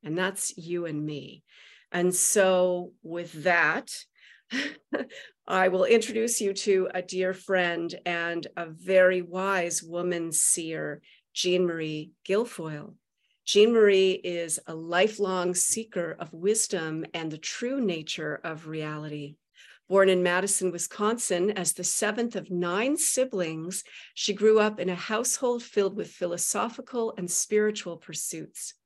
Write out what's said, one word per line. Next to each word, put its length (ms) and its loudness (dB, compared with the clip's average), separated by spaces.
And 100 -4
that's 400 -4
you 300 -6
and 180 -4
me. 380 -10
And 240 2
so 800 4
with 420 -10
that, 480 2
<laughs> 960 -8
I 200 2
will 160 2
introduce 560 2
you 140 -2
to 400 2
a 80 -2
dear 320 -2
friend 580 0
and 400 -4
a 100 -8
very 540 4
wise 600 -2
woman 480 -4
seer, 720 -2
Jean 320 2
Marie 460 -4
Guilfoyle. 680 -4
Jean 280 6
Marie 400 8
is 560 -4
a 80 -10
lifelong 800 0
seeker 640 -2
of 140 -10
wisdom 800 -2
and 180 -6
the 80 -10
true 420 -6
nature 640 -4
of 240 -10
reality. 680 -8
Born 200 6
in 140 4
Madison, 480 0
Wisconsin, 840 0
as 200 -2
the 120 -4
seventh 520 -2
of 140 -8
nine 460 0
siblings, 840 -2
she 180 -4
grew 280 6
up 180 2
in 100 -2
a 80 -2
household 680 -2
filled 320 0
with 140 -8
philosophical 1080 -4
and 140 -6
spiritual 680 0
pursuits. 800 -12